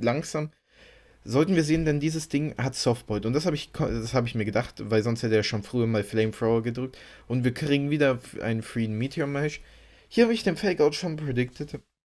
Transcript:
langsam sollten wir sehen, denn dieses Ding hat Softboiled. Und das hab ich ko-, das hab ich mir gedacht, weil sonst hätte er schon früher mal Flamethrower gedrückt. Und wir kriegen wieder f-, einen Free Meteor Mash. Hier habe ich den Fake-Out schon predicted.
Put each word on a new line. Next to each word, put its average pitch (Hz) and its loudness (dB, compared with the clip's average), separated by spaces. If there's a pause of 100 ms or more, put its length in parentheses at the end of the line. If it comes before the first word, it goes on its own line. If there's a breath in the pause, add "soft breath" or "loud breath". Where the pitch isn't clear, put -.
langsam 151 -2 (760 soft breath)
sollten 147 2
wir 160 6
sehen, 160 2
denn 147 2
dieses 156 -4
Ding 151 -2
hat 127 -2
Softboiled. 110 0
Und 117 0
das 151 2
hab 175 0
ich - -8
ko-, 156 -2
das 113 -4
hab 127 2
ich - -6
mir 110 0
gedacht, 107 -4
weil 110 4
sonst 113 -2
hätte 113 4
er 107 6
schon 104 -4
früher 117 0
mal 110 2
Flamethrower 110 0
gedrückt. 123 -6 (300 loud breath)
Und 123 0
wir 123 2
kriegen 143 0
wieder 143 2
f-, - -12
einen 113 -2
Free 113 -4
Meteor 131 -4
Mash. 143 -4 (460 soft breath)
Hier - 6
habe 226 4
ich 226 -4
den 175 2
Fake-Out 160 2
schon 160 -4
predicted. 135 -4 (380)